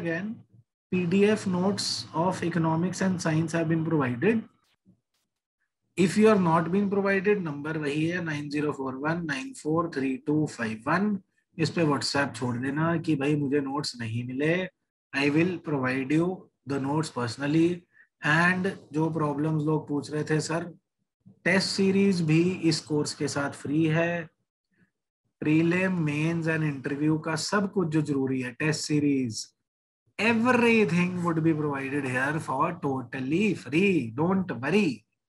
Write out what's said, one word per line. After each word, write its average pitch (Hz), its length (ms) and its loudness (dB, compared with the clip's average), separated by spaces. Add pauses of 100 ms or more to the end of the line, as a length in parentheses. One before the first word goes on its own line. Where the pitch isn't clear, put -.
again, 170 320 -4 (580)
P 180 140 2
D 196 240 4
F 208 180 0
notes 190 400 0 (280)
of 180 280 0
economics 165 580 0
and 185 240 0
science 165 340 0
have 160 140 0
been 160 160 0
provided। 151 520 2 (1600)
if 185 80 4
you 208 180 6
are 214 120 6
not 165 320 2
been 202 180 2
provided, 196 520 2
नंबर 156 360 -6
वही 151 280 -2
है, 175 180 -2
नाइन 147 260 -6
ज़ीरो 147 220 -2
फ़ोर 131 240 -6
वन 160 300 -4
नाइन 135 280 -6
फ़ोर 165 420 -2
थ्री 131 220 -2
टू 151 280 0
फ़ाइव 110 420 -6
वन। 196 320 0 (380)
इस 156 120 0
पे 175 120 -2
WhatsApp 139 540 0
छोड़ 123 220 -4
देना 151 400 0
कि 156 180 0
भाई 143 200 0
मुझे 143 240 0
नोट्स 139 400 -4
नहीं 117 280 -4
मिले। 156 400 -2 (480)
I 139 140 0
will 170 220 2 (180)
provide 131 420 -2
you 165 160 2 (420)
the 139 140 -2
notes 151 260 -2
personally। 147 680 0 (520)
And 180 420 2 (240)
जो 156 160 0
प्रॉब्लम्स 151 540 0
लोग 156 240 0
पूछ 143 240 -4
रहे 151 120 -2
थे, 156 180 0
सर, 170 360 -6 (680)
टेस्ट 190 220 2
सीरीज 196 540 2
भी 160 200 4 (100)
इस 165 280 0
कोर्स 147 340 -2
के 147 140 -4
साथ 139 240 -4
फ्री 151 340 -2
है, 165 440 0 (1120)
prelim, 170 560 2 (100)
mains 160 460 0
and 156 180 0
interview 147 520 -2
का 160 100 -4
सब 196 360 0
कुछ 180 160 0
जो 156 140 2
जरूरी 135 400 0
है, 123 100 -6
टेस्ट 151 300 -2
सीरीज, 139 680 0 (720)
everything 220 1040 4
would 156 180 0
be 160 100 4
provided 139 520 -4
here 135 340 -2 (100)
for 139 180 0 (140)
totally 139 760 0
free। 151 640 0
Don't 185 320 0 (100)
worry, 151 440 0 (280)